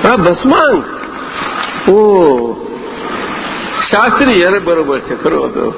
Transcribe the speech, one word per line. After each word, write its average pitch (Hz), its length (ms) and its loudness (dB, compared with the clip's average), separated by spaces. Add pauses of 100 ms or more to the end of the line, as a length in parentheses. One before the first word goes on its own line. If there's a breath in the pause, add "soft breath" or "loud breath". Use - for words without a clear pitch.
હા, 233 120 2
ભસ્માંગ. 226 680 2 (1040)
ઓ, 175 640 4 (1400)
શાસ્ત્રી. 220 520 4
અરે, 190 160 2
બરોબર 160 400 0
છે, 123 160 -6
ખરો 143 280 0
હતો. 123 340 -4